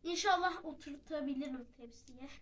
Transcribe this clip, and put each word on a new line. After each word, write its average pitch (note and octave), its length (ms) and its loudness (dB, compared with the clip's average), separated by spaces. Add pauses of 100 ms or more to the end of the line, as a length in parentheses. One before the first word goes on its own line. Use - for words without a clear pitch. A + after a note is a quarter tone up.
İnşallah F4 600 4
oturtabilirim C#4 1000 -4 (100)
tepsiye. B3 520 -14 (120)